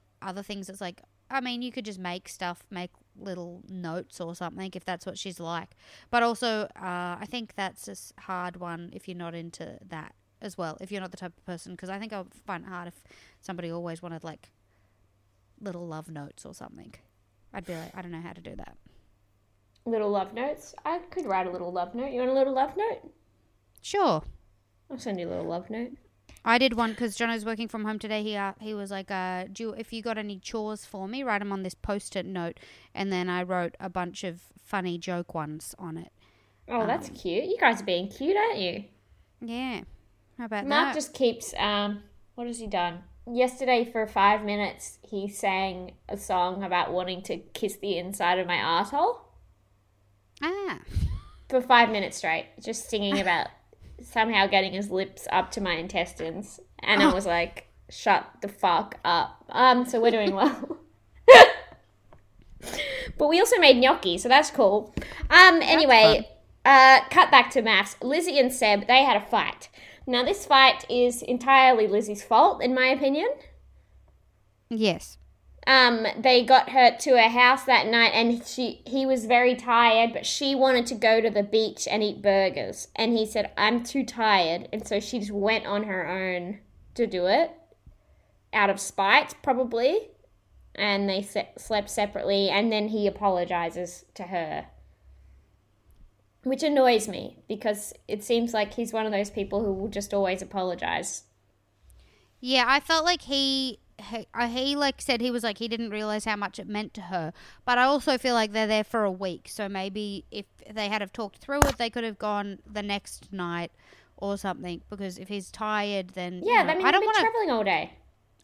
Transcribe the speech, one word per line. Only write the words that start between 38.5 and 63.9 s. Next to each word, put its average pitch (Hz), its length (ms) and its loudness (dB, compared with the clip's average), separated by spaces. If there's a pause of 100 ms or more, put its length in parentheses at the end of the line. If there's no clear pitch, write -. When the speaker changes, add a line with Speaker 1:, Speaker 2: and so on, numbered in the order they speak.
Speaker 2:
you? 190 260 -6 (560)
Speaker 1:
Yeah. 240 420 -10 (560)
How 240 80 -10
about 208 200 -8
Speaker 2:
Mark 285 220 0
Speaker 1:
that? 262 60 -6
Speaker 2:
just - 180 -8
keeps, 233 460 -4
um, 208 440 -4 (340)
what 240 100 -10
has 233 140 -10
he 226 80 -12
done? 175 340 -4 (280)
Yesterday 247 540 0
for 233 220 -6
five 208 380 2
minutes, 208 580 -6
he 202 260 -10
sang 190 640 -4 (160)
a 202 80 -8
song 185 460 -2
about 180 300 -2
wanting 180 300 -4
to 170 160 -8
kiss - 380 -8
the 196 220 -6
inside 180 400 -2
of 185 80 -4
my 175 100 -4
arsehole. 202 640 -2 (1200)
Speaker 1:
Ah. 349 400 -6 (680)
Speaker 2:
For 262 120 2
five 240 300 4
minutes 208 280 -4
straight, 165 280 -6 (140)
just - 280 -10
singing 202 320 -2
Speaker 1:
<laughs> - 0 -
Speaker 2:
about 180 280 -2 (520)
somehow 220 480 0
getting 190 240 2
his 202 180 -6
lips 185 400 -6
up 190 220 0
to - 80 -8
my 180 140 -2
intestines. 170 840 -8 (220)
And 208 220 2
I 202 80 6
Speaker 1:
Oh. - 40 0
Speaker 2:
was 196 120 -4
like, 170 420 -4 (200)
"Shut - 380 0 (140)
the 202 80 -10
fuck 180 560 -2
up." - 460 -2
Um, 247 340 4
so 240 160 -2
we're 233 100 6
doing 208 240 0
well. 240 440 -2 (500)
<laughs> 508 100 12 (1800)
But 294 100 2
we 330 120 4
also 453 180 4
made 277 180 10
gnocchi, 240 420 2